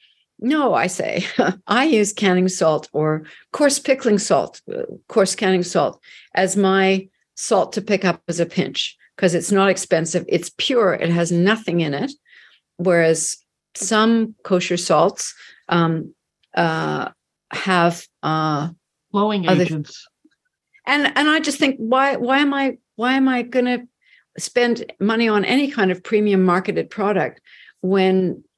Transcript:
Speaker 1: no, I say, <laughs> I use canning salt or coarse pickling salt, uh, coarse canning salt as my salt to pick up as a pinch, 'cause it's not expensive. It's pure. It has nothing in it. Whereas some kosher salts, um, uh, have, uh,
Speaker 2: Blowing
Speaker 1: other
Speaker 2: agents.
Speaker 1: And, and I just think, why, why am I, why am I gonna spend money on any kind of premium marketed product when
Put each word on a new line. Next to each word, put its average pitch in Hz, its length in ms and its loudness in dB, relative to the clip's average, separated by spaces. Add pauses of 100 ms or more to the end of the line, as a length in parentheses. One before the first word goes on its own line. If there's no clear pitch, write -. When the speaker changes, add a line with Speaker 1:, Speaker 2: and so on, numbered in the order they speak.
(380)
Speaker 1:
no, 262 360 0
I 123 120 2
say, - 380 -4 (220)
<laughs> - 200 -4
I 233 180 2
use 214 280 2
canning 185 360 2
salt 160 440 0
or 156 320 -2 (280)
coarse 277 260 2
pickling 254 400 0
salt, 143 420 -2 (100)
uh, - 120 -8 (260)
coarse 196 260 2
canning 185 280 2
salt 151 360 -2 (360)
as 185 220 0
my 190 520 2 (280)
salt - 360 0
to 202 100 -6
pick 214 220 -2
up 180 240 0
as 170 120 -6
a 170 60 -2
pinch, - 500 -6 (200)
'cause 175 180 2
it's - 180 -4
not 196 180 4
expensive. 165 580 -2
It's - 300 -2
pure. 226 340 0
It - 180 -2
has 170 220 0
nothing 175 480 0
in 151 140 -2
it. 269 180 -6 (640)
Whereas 165 640 0 (360)
some 220 680 0
kosher - 360 0
salts, 170 560 0 (340)
um, 165 460 0 (400)
uh, 160 560 -2 (400)
have, 175 560 0 (160)
uh, 156 480 -2 (420)
Speaker 2:
Blowing 202 360 -2
Speaker 1:
other 185 160 4
Speaker 2:
agents. 160 420 -6 (800)
Speaker 1:
And, 285 200 0 (100)
and 294 120 2
I 311 120 2
just 294 180 -4
think, 269 200 0
why, 262 380 0
why 262 220 0
am 285 160 2
I, 269 240 -2 (160)
why 247 200 0
am 269 140 2
I 247 140 0
gonna 247 380 -2 (580)
spend 240 520 -2 (100)
money 220 280 0
on 208 160 2
any 277 260 0
kind 202 200 0
of 180 120 -4
premium 208 420 2
marketed 180 460 0
product 190 500 -2 (400)
when 185 640 0 (160)